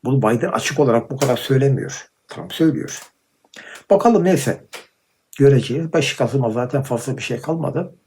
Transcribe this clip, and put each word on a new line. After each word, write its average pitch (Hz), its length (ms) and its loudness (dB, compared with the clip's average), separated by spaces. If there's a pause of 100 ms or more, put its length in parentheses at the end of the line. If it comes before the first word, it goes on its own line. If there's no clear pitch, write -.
Bunu 131 140 2
Biden 117 340 0
açık - 280 -2
olarak 117 300 2
bu 139 60 -6
kadar 123 200 0
söylemiyor. 135 720 0 (200)
Trump - 240 -14
söylüyor. - 500 -2 (880)
Bakalım 202 340 4
neyse. 175 400 0 (760)
Göreceğiz. 139 540 2
Beş 147 240 0
Kasım'a 123 340 0
zaten 123 320 -2
fazla 127 340 -6
bir - 60 -10
şey - 180 -6
kalmadı. 165 540 -6 (120)